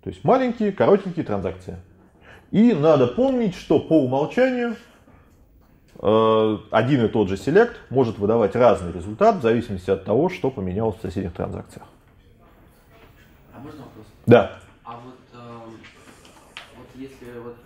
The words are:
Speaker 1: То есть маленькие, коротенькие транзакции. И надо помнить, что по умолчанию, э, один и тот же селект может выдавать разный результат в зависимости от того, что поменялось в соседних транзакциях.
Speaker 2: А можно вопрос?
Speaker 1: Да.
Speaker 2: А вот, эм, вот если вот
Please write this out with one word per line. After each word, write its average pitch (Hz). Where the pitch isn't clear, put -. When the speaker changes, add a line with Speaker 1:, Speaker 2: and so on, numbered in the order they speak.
Speaker 1:
То -
есть -
маленькие, 226
коротенькие 175
транзакции. 92
И 226
надо 147
помнить, 247
что -
по 160
умолчанию, 240
э, 110
один 123
и 104
тот 107
же 95
селект 190
может 117
выдавать 104
разный 101
результат 107
в 170
зависимости 110
от 95
того, 127
что 135
поменялось 101
в -
соседних 95
транзакциях. 95
Speaker 2:
А -
можно 147
вопрос? 110
Speaker 1:
Да. 117
Speaker 2:
А 120
вот, 127
эм, 117
вот 123
если 127
вот 117